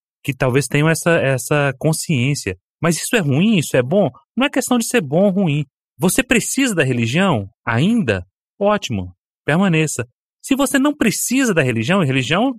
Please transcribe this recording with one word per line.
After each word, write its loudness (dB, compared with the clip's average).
que -4
talvez 0
tenham 0
essa, 0
essa 0
consciência. -2
Mas 0
isso -2
é 2
ruim, 2
isso -2
é 4
bom? 0
Não 2
é -4
questão 0
de -2
ser 0
bom 2
ou 4
ruim. 0
Você 2
precisa 0
da 2
religião 0
ainda? 0
Ótimo, -2
permaneça. 0
Se -4
você 0
não 2
precisa 0
da 2
religião, 0
religião 0